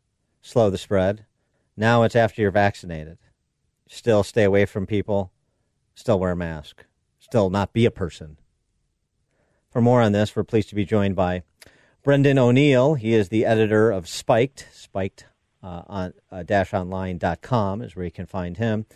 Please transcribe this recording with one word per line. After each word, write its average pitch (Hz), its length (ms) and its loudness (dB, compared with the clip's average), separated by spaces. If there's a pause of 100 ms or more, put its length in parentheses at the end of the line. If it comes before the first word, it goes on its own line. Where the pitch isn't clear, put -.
(420)
slow 110 300 0
the 92 80 -6
spread. 98 460 -4 (520)
Now 117 240 2
it's 113 140 0
after 113 260 0
you're 101 80 2
vaccinated. 87 720 -4 (680)
Still 107 360 0
stay - 200 0
away 101 220 4
from 95 220 -8
people. 101 440 -4 (640)
Still 104 260 0
wear 90 120 -2
a 90 40 -4
mask. 82 500 -10 (340)
Still 98 320 -2
not 98 200 -2
be 117 140 2
a 104 60 2
person. 78 460 -12 (1300)
For 123 120 -2
more 120 200 4
on 107 100 4
this, 104 240 0
we're 107 80 -2
pleased - 260 -2
to 101 60 -10
be 101 100 -2
joined 98 300 0
by 90 280 -2 (580)
Brendan 139 380 2
O'Neill. 127 560 4
He 110 180 -2
is 104 160 2
the 110 160 0
editor 110 460 2
of 92 160 -6
Spiked. - 680 -2
Spiked, - 520 -10 (360)
uh, 87 240 -14
on, 92 280 -10 (180)
uh, 90 100 -14
dash 98 320 0
online 92 460 -6
dot 85 240 -4
com 107 400 -4
is - 120 -18
where 90 100 -8
you 87 60 -10
can 92 140 -14
find 90 320 -10
him. 110 380 -4